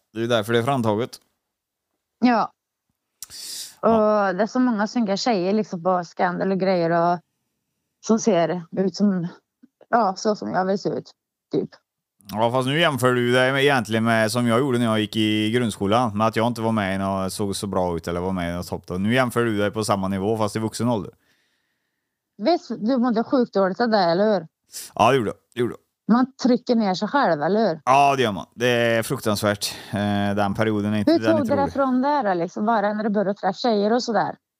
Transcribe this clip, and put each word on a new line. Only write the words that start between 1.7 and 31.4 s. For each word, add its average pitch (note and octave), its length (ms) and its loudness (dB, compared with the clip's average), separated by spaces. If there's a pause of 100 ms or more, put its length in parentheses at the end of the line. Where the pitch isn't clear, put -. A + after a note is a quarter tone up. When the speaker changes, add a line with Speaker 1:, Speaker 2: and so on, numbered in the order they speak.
Speaker 2:
Ja. A#3 280 2 (1300)
Och - 100 2
Speaker 1:
Ja. G#3+ 420 2
Speaker 2:
det F#3 100 -2
är A3 40 0
så B3+ 140 -4
många A3 260 0
snygga G#3 300 -2
tjejer G3 360 0
liksom G#3 300 -2
på F3+ 220 0
Scandal F#3 480 -2
och F#3 80 0
grejer F3+ 300 2
och E3+ 280 2 (880)
som A3 120 4
ser E3+ 440 2 (140)
ut F#3 200 0
som, F#3 320 0 (600)
ja, G#3 280 2
så G#3+ 200 -2
som G3+ 140 -8
jag F#3 140 0
vill F#3+ 140 0
se E3 100 -6
ut, - 220 -6 (420)
typ. - 180 -2 (600)
Speaker 1:
Ja, A2+ 200 2
fast C3 160 2
nu D3 120 0
jämför B2+ 340 2
du B2 180 2
dig B2+ 200 4
med, C3+ 100 0
egentligen A2+ 420 2
med A2+ 280 2
som A#2+ 140 0
jag A#2 120 4
gjorde B2+ 200 0
när B2 80 0
jag A2 140 0
gick G#2+ 160 -4
i G#2+ 340 2
grundskolan. A2 680 0
Med A2 80 2
att A2 100 -2
jag A2+ 100 2
inte A2+ 140 -2
var A2+ 120 0
med G2 220 -2
i F#2+ 40 -4
något, F#2+ 340 -2
såg G2 240 -4
så G#2 100 -8
bra F2+ 300 0
ut E2 120 -8
eller F2 120 -4
var F#2+ 120 -2
med F2 180 -4
i F2 60 -6
något F2 120 -8
topp F2 180 -10
då. F2+ 80 -8
Nu G2+ 200 0
jämför A#2+ 300 0
du A2 140 -2
dig G2+ 120 0
på G#2+ 140 -4
samma G2 240 0
nivå G2 300 -2
fast G#2+ 180 -2
i - 20 -4
vuxen A2 300 -4
ålder. A2 240 -4 (1300)
Speaker 2:
Visst, E4 260 0 (180)
du C4 100 2
mådde A#3 280 0
sjukt B3+ 300 0
dåligt F#3+ 260 0
av A#3+ 100 0
det, G#3+ 80 4
eller F#3+ 360 2
hur? E3 120 -2 (480)
Speaker 1:
Ja, - 160 2
det C#3 60 2
gjorde G#2+ 140 -2
jag. - 60 -8 (180)
Det A#2+ 60 -4
gjorde A#2 140 -4
jag. - 60 -20 (340)
Speaker 2:
Man B3+ 180 0 (100)
trycker B3 320 0
ner G3+ 200 0
sig G3+ 140 -4
själv, F#3+ 340 0
eller G3+ 260 2
hur? D#3+ 160 -4
Speaker 1:
Ja, C#3 320 4
det C3 60 2
gör A2 100 0
man. D#2+ 220 -8
Det B2 140 -2
är A#2 340 2
fruktansvärt. G#2+ 720 -2 (160)
Eh, G2+ 460 -2
den G2+ 180 0
perioden G#2+ 400 0
är G#2+ 40 0
inte, F3 140 2
Speaker 2:
Hur E4 60 2
Speaker 1:
den A2 100 -2
är D#4+ 40 4
Speaker 2:
tog D#4 80 2